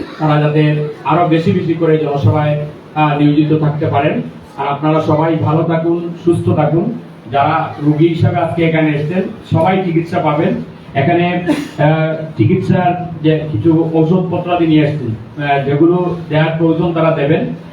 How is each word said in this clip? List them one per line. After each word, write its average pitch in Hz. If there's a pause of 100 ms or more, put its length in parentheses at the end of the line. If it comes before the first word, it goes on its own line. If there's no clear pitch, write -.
(200)
তারা 151
যাতে 151 (180)
আরো 165
বেশি 165
বেশি 165
করে 156
জনসভায়, 147 (300)
আহ, 151
নিয়োজিত 147
থাকতে 151
পারেন। 156 (360)
আর 143
আপনারা 151
সবাই 156
ভালো 160
থাকুন, 170 (160)
সুস্থ 170
থাকুন। 156 (400)
যারা 147
রোগী 151
হিসাবে 170
আজকে 165
এখানে 156
এসেছেন, 151 (300)
সবাই 185
চিকিৎসা 160
পাবেন। 160 (400)
এখানে, 170
আহ, 160 (220)
চিকিৎসার 185 (180)
যে 156 (120)
কিছু 160
ঔষধপত্রাদি 170
নিয়ে 151
এসেছেন, 139
আহ, 143
যেগুলো 165 (140)
দেওয়ার 160
প্রয়োজন 165
তারা 156
দেবেন। 147 (280)